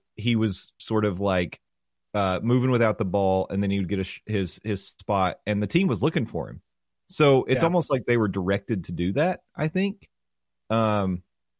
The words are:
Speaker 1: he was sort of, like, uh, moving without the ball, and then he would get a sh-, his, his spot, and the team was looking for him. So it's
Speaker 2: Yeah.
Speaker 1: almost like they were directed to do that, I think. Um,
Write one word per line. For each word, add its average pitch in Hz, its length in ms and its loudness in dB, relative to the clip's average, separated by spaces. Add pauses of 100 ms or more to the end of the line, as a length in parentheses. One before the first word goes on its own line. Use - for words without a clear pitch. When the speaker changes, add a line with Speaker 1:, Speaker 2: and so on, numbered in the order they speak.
(160)
Speaker 1:
he 117 200 0
was 110 420 -2
sort 107 280 -2
of, 92 140 -2
like, 92 400 0 (560)
uh, 95 260 0
moving 123 300 2
without 113 260 2
the 104 80 -2
ball, 95 440 2
and 98 120 -2
then 101 80 0
he 98 80 0
would 95 120 -2
get 98 100 -2
a 95 40 -2
sh-, - 220 -12
his, 98 380 -4
his 101 240 -6
spot, 98 580 -2
and 104 160 -2
the 104 60 -2
team 190 200 0
was 104 140 -2
looking 143 240 0
for - 240 -6
him. - 120 -16 (460)
So 139 360 4
it's 127 180 0
Speaker 2:
Yeah. 160 40 4
Speaker 1:
almost 170 260 0
like 131 160 0
they 120 100 4
were 110 100 2
directed 98 580 -2
to 87 80 -8
do 87 200 -2
that, 165 280 0 (140)
I 156 120 -2
think. 196 420 -4 (600)
Um, 104 500 0 (380)